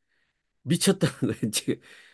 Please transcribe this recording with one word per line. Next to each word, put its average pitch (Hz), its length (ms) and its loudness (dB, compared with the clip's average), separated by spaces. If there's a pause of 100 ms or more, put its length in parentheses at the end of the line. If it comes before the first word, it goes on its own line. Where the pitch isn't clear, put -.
(640)
미쳤다는 175 560 2
거예요. - 160 0 (100)
이제 - 340 -2 (340)